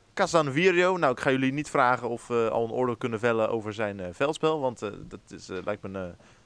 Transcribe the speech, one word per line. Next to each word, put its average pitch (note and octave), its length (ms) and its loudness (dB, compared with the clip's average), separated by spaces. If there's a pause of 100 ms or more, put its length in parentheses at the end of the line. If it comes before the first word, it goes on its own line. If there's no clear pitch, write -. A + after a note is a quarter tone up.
(140)
Casanvirio. F3 840 4
Nou, D3+ 160 2
ik - 80 -4
ga C#3+ 100 2
jullie C3 220 2
niet D3 180 -6
vragen B2 380 2
of A#2 180 -6
we A#2 260 2
al A#2 120 0
een A2+ 60 -6
oordeel B2 260 0
kunnen A#2 220 -4
vellen A2+ 320 2
over G#2+ 240 -4
zijn, G2+ 260 -4
eh, F2+ 120 -8
veldspel. D#3 480 0
Want, B2+ 220 -4
eh, G#2 80 -4 (180)
dat - 200 -16
is, - 200 -18
eh, F#2+ 160 -8
lijkt G2+ 180 -4
me G2+ 60 -8
een, F#2+ 80 -8
eh, F#2+ 60 -6 (440)